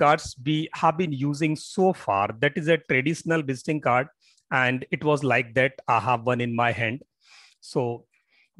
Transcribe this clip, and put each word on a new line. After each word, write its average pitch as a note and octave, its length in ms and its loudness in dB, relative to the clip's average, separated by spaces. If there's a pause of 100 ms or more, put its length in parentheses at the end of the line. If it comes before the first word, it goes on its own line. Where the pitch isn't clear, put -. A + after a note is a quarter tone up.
cards D3+ 220 4 (240)
we D#3 160 0 (200)
have D#3+ 160 2
been D#3 240 -2
using D3 320 -2
so F#3 360 0
far, G2+ 400 0
that A2+ 260 0
is D3+ 100 -2
a D#3+ 100 4 (140)
traditional D#3+ 500 0
visiting C#3 380 -4
card B2+ 260 2 (480)
and B2+ 300 2 (100)
it D3+ 100 -8
was D3 200 2
like A#2+ 300 0
that। C3 160 4 (200)
I A#2 100 4
have A#2 240 0
one A#2+ 160 0
in A#2+ 200 -2
my A#2+ 200 2
hand। A#2 220 -4 (600)
So A#2+ 440 -4 (540)